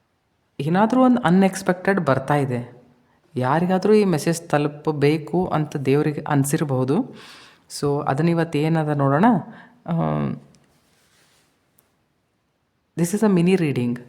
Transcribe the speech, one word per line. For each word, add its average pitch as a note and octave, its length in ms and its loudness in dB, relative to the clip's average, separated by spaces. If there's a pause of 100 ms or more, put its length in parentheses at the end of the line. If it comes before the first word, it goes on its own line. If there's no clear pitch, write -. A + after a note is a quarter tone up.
(600)
ಏನಾದರೂ G#3+ 460 2
ಒಂದು B3 160 4
ಅನ್‌ಎಕ್ಸ್‌ಪೆಕ್ಟೆಡ್ F#3 840 2
ಬರ್ತಾ C#3 300 0
ಇದೆ. B2 480 -4 (520)
ಯಾರಿಗಾದರೂ F3 580 0
ಈ G#3+ 100 6
ಮೆಸೇಜ್ E3+ 460 -2
ತಲುಪಬೇಕು D3+ 960 0
ಅಂತ D3+ 300 -4
ದೇವರಿಗೆ C#3+ 520 0
ಅನ್ಸಿರಬಹುದು. C#3+ 880 0 (540)
So, D3 360 -4
ಅದನ್ನ D3+ 240 0
ಇವತ್ತು E3 300 -2
ಏನದ D#3 300 0
ನೋಡೋಣ. C#3 360 2 (640)
ಆಮ್, D2+ 480 -2 (2500)
this E3+ 180 -2
is G#3+ 160 2
a F#3 40 2
mini F3+ 220 4
reading B2 520 -2